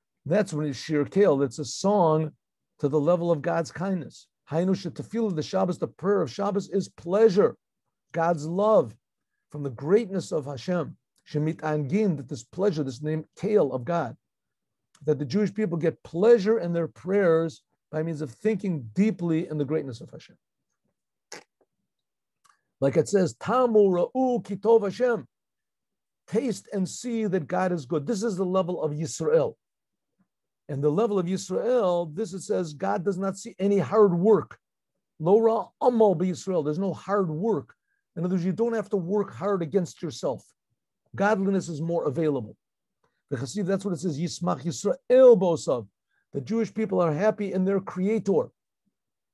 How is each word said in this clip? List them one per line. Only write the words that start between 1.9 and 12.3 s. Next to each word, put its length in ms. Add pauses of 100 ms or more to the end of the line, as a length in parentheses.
to 80
the 120
level 320
of 100
God's 300
kindness. 560 (220)
Hainu 220
Shetafila, 640
the 80
Shabbos, 340
the 100
prayer 340
of 100
Shabbos 380
is 200
pleasure, 680 (560)
God's 340
love 500 (560)
from 120
the 60
greatness 640
of 140
Hashem. 500 (340)
Shemit 340
Angin, 540
that 100
this 160